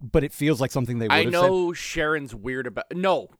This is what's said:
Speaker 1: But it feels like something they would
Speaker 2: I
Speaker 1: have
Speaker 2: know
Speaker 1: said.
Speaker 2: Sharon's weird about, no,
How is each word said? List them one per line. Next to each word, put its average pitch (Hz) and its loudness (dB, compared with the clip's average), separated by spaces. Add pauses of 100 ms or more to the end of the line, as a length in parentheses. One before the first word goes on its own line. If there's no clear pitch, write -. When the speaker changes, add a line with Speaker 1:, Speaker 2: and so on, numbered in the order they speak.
Speaker 1:
But 143 2
it 143 -8
feels 143 2
like 131 0
something 123 -2
they 113 -2
would 123 2
Speaker 2:
I 156 6
Speaker 1:
have 180 0
Speaker 2:
know 180 2
Speaker 1:
said. 170 -10
Speaker 2:
Sharon's 151 -4
weird 123 -8
about, - -8
no, 175 0 (100)